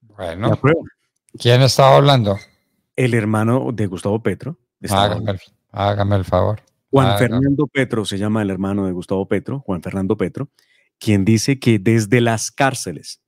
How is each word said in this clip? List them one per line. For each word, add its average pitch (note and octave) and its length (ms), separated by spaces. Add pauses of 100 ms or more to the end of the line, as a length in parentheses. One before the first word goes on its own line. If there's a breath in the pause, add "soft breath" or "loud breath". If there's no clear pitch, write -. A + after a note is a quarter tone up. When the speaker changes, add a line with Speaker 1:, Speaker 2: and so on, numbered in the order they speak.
Speaker 1:
Bueno. F#2 480
Speaker 2:
La A2 80
prueba. D3+ 240 (580)
Speaker 1:
¿Quién B2 240
estaba C3+ 340
hablando? B2+ 420 (580)
Speaker 2:
El B2+ 180
hermano A2+ 580
de G#2+ 140
Gustavo G2+ 360
Petro. - 360 (220)
Estaba G2 240
Speaker 1:
Hágame G#2 280
el, F#2+ 80 (320)
hágame G2+ 440
el F#2+ 80
favor. G2 380 (280)
Speaker 2:
Juan C3+ 180
Speaker 1:
Hágame. G2+ 100
Speaker 2:
Fernando C3+ 480
Petro A#2+ 380
se G2+ 140
llama G#2+ 240
el G2 80
hermano G2 360
de F#2 60
Gustavo F#2+ 360
Petro, G#2+ 320
Juan F2+ 220
Fernando F#2+ 340
Petro, G2+ 320 (500)
quien G2+ 260
dice A2+ 360
que A2+ 180
desde A2+ 420
las A#2 300
cárceles - 760